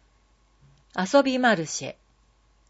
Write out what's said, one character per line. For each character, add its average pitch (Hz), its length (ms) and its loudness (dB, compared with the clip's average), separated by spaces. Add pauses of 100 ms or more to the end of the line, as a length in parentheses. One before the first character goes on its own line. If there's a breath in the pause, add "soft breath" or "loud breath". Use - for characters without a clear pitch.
(960)
遊 185 260 2
び 262 160 0
マ 247 160 4
ル 165 120 -4
シ - 200 -12
ェ。 131 80 -14 (760)